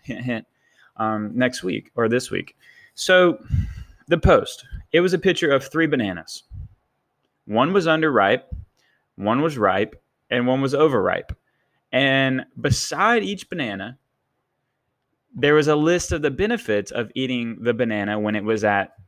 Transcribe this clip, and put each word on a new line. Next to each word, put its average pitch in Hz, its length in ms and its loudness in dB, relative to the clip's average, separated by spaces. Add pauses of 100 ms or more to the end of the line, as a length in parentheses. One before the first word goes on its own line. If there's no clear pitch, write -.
hint, 117 220 -12
hint, 117 220 -6 (500)
um, 107 380 -4
next 123 300 -2
week 104 320 -6
or 117 120 0
this 123 220 -2
week. 98 260 -8 (380)
So 180 440 4 (680)
the 165 120 2
post, - 460 2 (280)
it 165 80 4
was 180 140 2
a 175 40 2
picture 170 320 0
of 139 160 2
three 160 200 0
bananas. 104 580 -4 (1000)
One 120 260 0
was 185 140 2
underripe, 135 580 2 (720)
one 110 260 -2
was 151 160 -2
ripe, 101 420 0 (300)
and 123 160 0
one 131 140 2
was 135 140 -2
overripe. 113 640 0 (540)
And 135 560 0 (140)
beside 180 640 0
each - 260 -10
banana, 113 480 -8 (1400)
there 143 200 2
was 151 140 4
a 151 80 4
list 170 360 2
of 156 100 -4
the 147 80 0
benefits 135 600 -2
of 117 240 -6
eating 123 480 -4
the 120 100 0
banana 107 460 -2
when 107 180 -2
it 101 80 -4
was 110 200 0
at 101 300 0 (140)